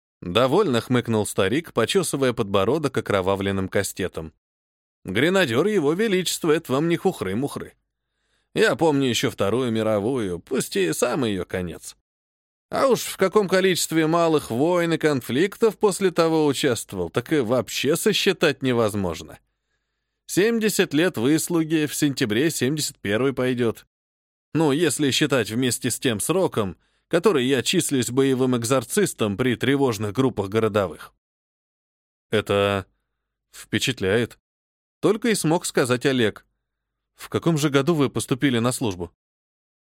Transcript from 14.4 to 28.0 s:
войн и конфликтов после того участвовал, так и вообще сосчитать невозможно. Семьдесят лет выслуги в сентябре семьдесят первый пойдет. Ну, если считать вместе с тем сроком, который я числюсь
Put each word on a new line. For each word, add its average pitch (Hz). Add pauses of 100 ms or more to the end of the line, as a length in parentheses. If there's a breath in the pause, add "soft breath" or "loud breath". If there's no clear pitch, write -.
войн 165
и 151
конфликтов 156
после 190
того 160
участвовал, 107
так -
и 151
вообще 123
сосчитать 175
невозможно. 101 (880)
Семьдесят 208
лет 175
выслуги 156
в -
сентябре 135
семьдесят 143
первый 110
пойдет. 123 (680)
Ну, 151
если 147
считать 131
вместе 120
с -
тем 113
сроком, 135 (300)
который 165
я 131
числюсь 139